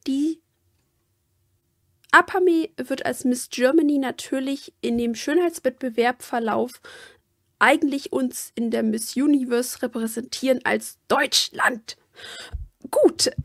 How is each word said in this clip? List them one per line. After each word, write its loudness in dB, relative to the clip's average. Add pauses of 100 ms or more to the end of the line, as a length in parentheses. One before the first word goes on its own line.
Die -2 (1700)
Apamee 4
wird -6
als -4
Miss -2
Germany 4
natürlich -4
in -2
dem -2
Schönheitswettbewerbverlauf -2 (800)
eigentlich 2
uns -4
in -2
der 0
Miss -2
Universe 0
repräsentieren -2
als -4
Deutschland. 0 (960)
Gut, 4 (140)